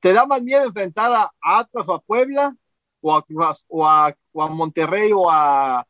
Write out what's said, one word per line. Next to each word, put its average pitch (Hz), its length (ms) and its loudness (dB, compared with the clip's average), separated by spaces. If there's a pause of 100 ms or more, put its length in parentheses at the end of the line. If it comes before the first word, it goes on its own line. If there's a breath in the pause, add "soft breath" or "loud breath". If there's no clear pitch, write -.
te 185 120 2
da 240 140 4
más 269 160 -2
miedo 269 220 0
enfrentar 208 480 -4
a 220 180 0 (100)
Atlas 202 480 -2
o 185 60 -4
a 160 60 -6
Puebla 269 560 -2 (440)
o 156 140 0
a 151 80 2
Cruz 160 240 -4
Az-, 156 220 -6
o 160 180 -2
a, 151 260 4 (200)
o 156 100 -8
a 156 60 -2
Monterrey 165 680 -2
o 180 160 2
a, 135 600 0